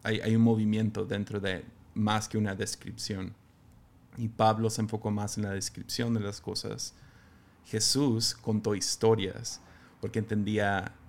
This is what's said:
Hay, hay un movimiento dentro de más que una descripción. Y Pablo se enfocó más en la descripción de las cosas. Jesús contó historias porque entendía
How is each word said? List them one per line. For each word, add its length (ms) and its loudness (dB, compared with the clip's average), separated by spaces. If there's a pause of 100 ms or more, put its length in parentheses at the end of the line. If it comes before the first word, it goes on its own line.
Hay, 180 0
hay 140 2
un 60 6
movimiento 640 4
dentro 340 -4
de 280 -4 (260)
más 380 0
que 80 -2
una 160 0
descripción. 800 -8 (840)
Y 120 -4
Pablo 420 2
se 100 -2
enfocó 300 -2
más 260 -2
en 80 -2
la 60 -4
descripción 640 -4
de 60 0
las 200 -6
cosas. 540 -8 (720)
Jesús 680 2
contó 400 0
historias 840 0 (400)
porque 200 -4
entendía 760 0 (140)